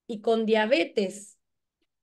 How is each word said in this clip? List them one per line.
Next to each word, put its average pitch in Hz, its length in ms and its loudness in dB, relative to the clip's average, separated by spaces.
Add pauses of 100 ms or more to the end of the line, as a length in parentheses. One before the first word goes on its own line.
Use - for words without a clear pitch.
y 214 140 -10
con 226 260 0
diabetes. 220 880 0 (640)